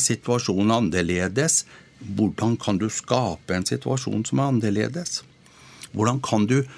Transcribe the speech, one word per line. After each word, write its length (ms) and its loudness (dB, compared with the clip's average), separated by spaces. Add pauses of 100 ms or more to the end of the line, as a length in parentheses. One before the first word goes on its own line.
situasjonen 720 0
annerledes. 880 0 (400)
Hvordan 560 0
kan 180 0
du 120 -2
skape 680 -2
en 80 0
situasjon 640 -2
som 120 0
er 120 2
annerledes? 720 -2 (680)
Hvordan 280 2
kan 240 2
du, 220 2 (100)